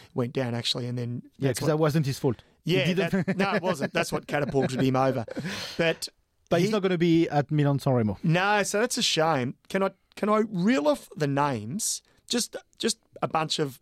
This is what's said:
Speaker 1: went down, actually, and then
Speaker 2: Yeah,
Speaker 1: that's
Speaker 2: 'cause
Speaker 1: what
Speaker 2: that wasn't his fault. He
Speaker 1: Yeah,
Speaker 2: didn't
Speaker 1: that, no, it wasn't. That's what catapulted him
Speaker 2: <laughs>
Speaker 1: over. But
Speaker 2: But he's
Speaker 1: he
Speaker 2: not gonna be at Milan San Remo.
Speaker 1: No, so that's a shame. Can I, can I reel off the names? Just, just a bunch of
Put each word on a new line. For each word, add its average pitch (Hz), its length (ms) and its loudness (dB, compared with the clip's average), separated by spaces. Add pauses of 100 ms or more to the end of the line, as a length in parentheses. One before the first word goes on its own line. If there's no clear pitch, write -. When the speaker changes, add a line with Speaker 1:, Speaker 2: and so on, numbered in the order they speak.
(140)
Speaker 1:
went 127 200 -2
down, 123 200 -2
actually, 120 340 -4
and 123 100 -6
then 120 240 -6 (180)
Speaker 2:
Yeah, 135 80 0
Speaker 1:
that's 120 120 -2
Speaker 2:
'cause - 100 -2
Speaker 1:
what 156 60 2
Speaker 2:
that - 20 2
wasn't 156 280 2
his 135 140 -4
fault. 127 240 -2 (220)
He 165 100 2
Speaker 1:
Yeah, 185 120 2
Speaker 2:
didn't 175 400 0
Speaker 1:
that, 190 100 -2
no, 190 160 0
it 180 100 -2
wasn't. 170 300 -4
That's 165 180 -2
what 151 160 -6
catapulted 135 540 -2
him 131 140 2
Speaker 2:
<laughs> 131 120 2
Speaker 1:
over. 123 160 0 (540)
But 165 320 -2 (400)
Speaker 2:
But 170 100 4
he's 185 80 2
Speaker 1:
he 220 60 -2
Speaker 2:
not 208 80 0
gonna 180 160 2
be 165 320 4
at 147 200 0
Milan 143 300 2
San 139 140 2
Remo. 107 280 2
Speaker 1:
No, 196 420 2
so 202 180 0
that's - 160 -2
a 240 40 -2
shame. 151 540 0 (140)
Can 196 140 0
I, 190 80 0 (260)
can 196 100 -2
I 214 120 4 (120)
reel 226 380 2
off - 260 -2
the 151 120 0
names? 139 760 -2 (260)
Just, 240 300 -4 (200)
just 220 200 -2 (240)
a 165 80 -2
bunch 156 300 -2
of 139 220 -4